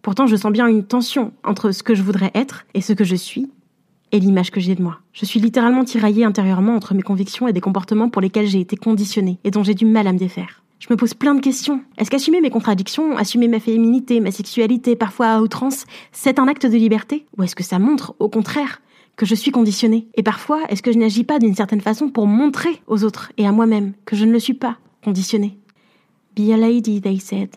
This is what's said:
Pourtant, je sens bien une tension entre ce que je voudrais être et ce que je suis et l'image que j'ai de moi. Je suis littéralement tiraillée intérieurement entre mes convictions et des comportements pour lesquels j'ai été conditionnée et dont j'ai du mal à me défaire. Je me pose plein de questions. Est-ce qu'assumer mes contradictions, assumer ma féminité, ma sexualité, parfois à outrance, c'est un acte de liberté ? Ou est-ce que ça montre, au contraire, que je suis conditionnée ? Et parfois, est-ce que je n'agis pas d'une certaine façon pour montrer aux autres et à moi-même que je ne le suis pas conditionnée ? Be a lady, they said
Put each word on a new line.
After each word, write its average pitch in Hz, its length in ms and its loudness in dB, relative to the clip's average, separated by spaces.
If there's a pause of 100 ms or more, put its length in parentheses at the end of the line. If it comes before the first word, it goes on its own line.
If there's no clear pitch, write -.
Pourtant, 214 240 0
je 220 100 4
sens 214 160 0
bien 233 140 2
une 214 180 2
tension 240 480 -2 (100)
entre 202 280 -2
ce 196 120 -6
que 233 120 2
je 196 80 0
voudrais 190 320 0
être 254 400 -4
et 196 80 -2
ce 214 100 -2
que 202 120 2
je 180 120 0
suis 262 320 -6 (640)
et 208 100 2
l'image 190 300 2
que 202 100 -4
j'ai 185 140 0
de 180 80 -2
moi. 170 160 -6 (160)
Je - 100 -8
suis 208 160 0
littéralement 240 440 2
tiraillée 220 420 2
intérieurement 196 480 2
entre 208 180 -2
mes 196 80 2
convictions 196 480 -4
et 208 60 0
des 180 80 -2
comportements 214 480 0
pour 202 100 -2
lesquels 202 260 0
j'ai 190 140 0
été 185 160 -4
conditionnée 202 680 -2
et 202 60 0
dont 208 120 0
j'ai 202 100 0
du 214 140 2
mal 214 200 4
à 185 60 2
me 180 60 0
défaire. 180 440 -8 (160)
Je - 120 -20
me 233 80 2
pose 226 160 0
plein 285 200 0
de 269 60 2
questions. 269 400 -2 (160)
Est-ce 208 140 -4
qu'assumer 311 320 2
mes 269 80 2
contradictions, 226 680 -2
assumer 233 320 0
ma 220 120 0
féminité, 233 600 2
ma 196 100 -2
sexualité, 233 680 0
parfois 226 320 0
à 220 120 2
outrance, 254 460 -2 (240)
c'est 269 280 0
un 262 100 4
acte 285 180 0
de 226 100 4
liberté ? 226 480 0 (140)
Ou 185 60 0
est-ce 180 120 -6
que 180 60 -8
ça 180 160 -2
montre, 269 400 0
au 214 100 0
contraire, 247 540 -4 (340)
que - 80 -2
je 202 100 0
suis 214 180 -2
conditionnée ? 226 600 2
Et 220 80 0
parfois, 254 460 -2
est-ce 196 140 -4
que 240 100 0
je 226 60 2
n'agis 220 260 2
pas 202 140 0
d'une 220 160 4
certaine 208 260 -2
façon 220 300 -2
pour 220 160 0
montrer 277 640 0
aux 214 160 0
autres - 340 -6
et 208 80 2
à 202 60 2
moi-même 214 400 2 (120)
que 214 120 -4
je 214 100 2
ne 226 60 4
le 233 80 2
suis 262 140 -2
pas 247 220 -6 (260)
conditionnée ? 202 540 -2 (800)
Be 214 140 2
a 220 60 4
lady, 226 440 2
they 196 180 -2
said 196 380 -6